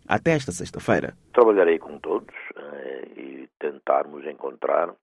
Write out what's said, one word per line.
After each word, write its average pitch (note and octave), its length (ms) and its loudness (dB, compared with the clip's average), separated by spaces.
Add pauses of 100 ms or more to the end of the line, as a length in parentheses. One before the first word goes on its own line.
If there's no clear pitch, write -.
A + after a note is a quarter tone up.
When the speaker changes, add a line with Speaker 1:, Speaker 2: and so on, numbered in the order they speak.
Speaker 1:
até - 220 2
esta D3+ 200 0
sexta-feira. E2+ 640 -2 (200)
Speaker 2:
Trabalharei F#2+ 440 6
com D2+ 200 -12
todos, - 360 -6 (220)
eh, C#2 520 -12 (100)
e C2+ 300 -16 (100)
tentarmos C#2+ 680 -2
encontrar D2 800 -2